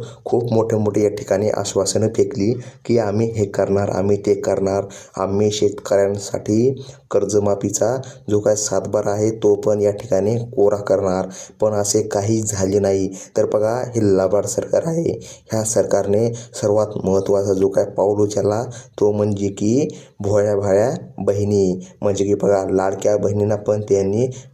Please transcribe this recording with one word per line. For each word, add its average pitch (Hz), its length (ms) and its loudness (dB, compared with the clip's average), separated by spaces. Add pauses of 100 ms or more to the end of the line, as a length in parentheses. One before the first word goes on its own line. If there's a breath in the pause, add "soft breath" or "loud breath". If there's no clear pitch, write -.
(240 loud breath)
खूप 120 280 0
मोठे 110 240 2
मोठे 107 260 0
या 104 80 4
ठिकाणी 101 400 0
आश्वासनं 101 680 0
फेकली 104 360 2 (320 loud breath)
की, 117 140 2
"आम्ही 110 320 0
हे 107 140 -2
करणार, 98 460 0
आम्ही 101 260 0 (100)
ते 101 80 4
करणार, 98 520 0 (300 loud breath)
आम्ही 98 360 0
शेतकऱ्यांसाठी 104 1300 0 (260 loud breath)
कर्जमाफीचा 104 840 0 (340 loud breath)
जो 104 100 2
काय 107 160 2
सातबारा 101 540 -2
आहे 107 200 0
तो 107 240 2
पण 104 260 0
या 104 120 4
ठिकाणी 101 440 0 (200)
कोरा 101 200 4
करणार." 92 520 0 (320 loud breath)
पण 107 120 2
असे 104 360 0
काही 107 340 0
झाले 98 360 0
नाही. 98 300 2 (280 loud breath)
तर 107 100 2
बघा, 110 280 0 (120)
हे 113 140 -4 (160)
लबाड 95 300 2
सरकार - 400 -2
आहे. 165 320 -2 (340 loud breath)
ह्या 110 120 0
सरकारने 101 680 0
सर्वात 107 720 -2
महत्त्वाचा 98 480 0
जो 95 160 2
काय 101 160 0 (120)
पाऊल 104 240 2
उचलला 101 420 0 (380 loud breath)
तो 104 120 4
म्हणजे 104 360 0
की 110 400 0 (320 loud breath)
भोळ्या 104 360 2
भाळ्या 101 380 2 (240)
बहिणी, 101 680 0 (160 loud breath)
म्हणजे 101 220 0
की 101 100 2
बघा, 98 360 2
लाडक्या 98 460 0
बहिणींना 104 400 0
पण 107 240 0
त्यांनी 98 460 0 (280 loud breath)